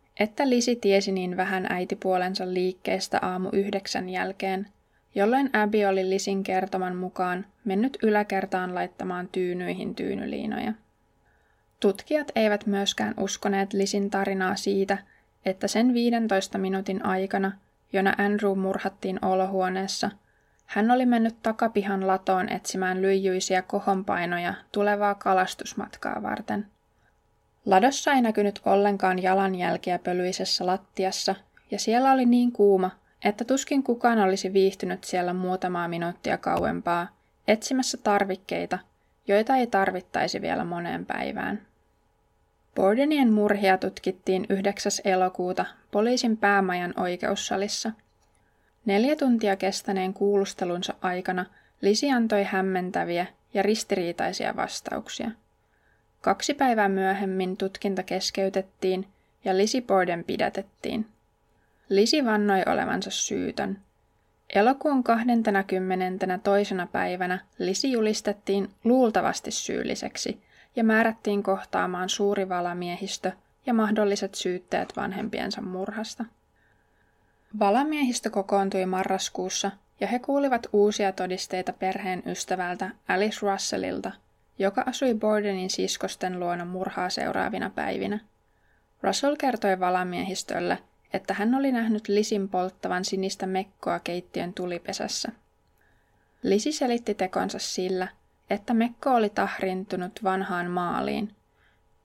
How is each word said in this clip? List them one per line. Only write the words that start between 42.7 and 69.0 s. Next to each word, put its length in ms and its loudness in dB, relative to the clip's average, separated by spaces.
Bordenien 580 4
murhia 460 4
tutkittiin 720 -4
yhdeksäs 560 -2
elokuuta 640 0
poliisin 460 2
päämajan 600 2
oikeussalissa. 960 -2
Neljä 320 2
tuntia 400 2
kestäneen 580 -2
kuulustelunsa 880 0
aikana 440 -2
Lisi 320 2
antoi 320 2
hämmentäviä 800 -2
ja 80 2
ristiriitaisia 920 -2
vastauksia. 760 -6
Kaksi 340 0
päivää 340 2
myöhemmin 680 -2
tutkinta 460 -4
keskeytettiin 1040 -2
ja 120 0
Lisi 260 2
Borden 420 2
pidätettiin. 800 -4
Lisi 360 4
vannoi 420 4
olevansa 440 0
syytön. 680 -4
Elokuun 500 4
kahdentenakymmenentenä 1300 0
toisena 480 2
päivänä 520 -2
Lisi 340 0
julistettiin 800 0
luultavasti 640 4